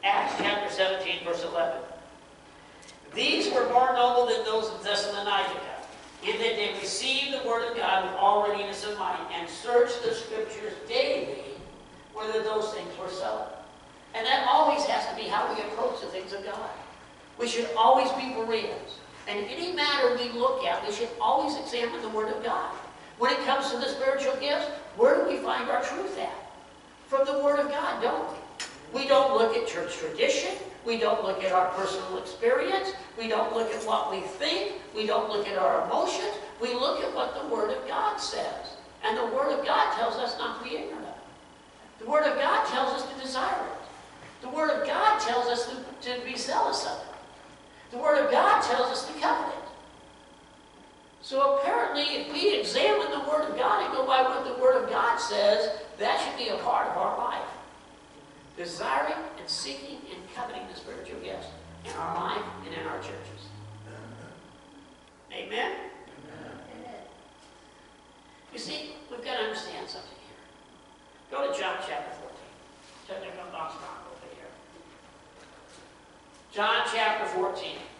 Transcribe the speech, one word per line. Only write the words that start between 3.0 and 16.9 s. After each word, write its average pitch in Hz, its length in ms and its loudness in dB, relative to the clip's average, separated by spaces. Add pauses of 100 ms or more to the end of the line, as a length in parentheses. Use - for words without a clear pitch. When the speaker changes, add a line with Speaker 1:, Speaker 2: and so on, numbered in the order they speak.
Speaker 1:
"These 302 400 2
were 247 160 6
more 247 220 8
noble 240 340 6
than 220 180 2
those 220 240 2
of - 140 -8
Thessalonica, 202 720 0 (720)
in 208 140 0
that 226 180 2
they 208 240 -2
received 269 520 -2
the 254 160 -2
word 233 220 0
of 233 60 -4
God 190 280 2
with 185 100 -4
all 208 340 6
readiness 202 360 -2
of - 140 -4
mind - 240 -2 (100)
and - 160 -6
searched 240 540 2
the 226 100 0
scriptures 214 600 -6 (140)
daily 269 560 0 (680)
whether 220 280 -2
those 214 320 0
things 175 240 -8
were 180 100 -8
so." - 380 -4 (680)
And 220 120 -2
that 269 240 2
always 294 360 4
has - 220 0
to - 60 -6
be - 140 -6
how 214 260 -2
we 214 80 -4
approach 240 380 -4
the - 80 -10
things 190 240 -8
of 196 120 -8
God. 208 260 -8 (680)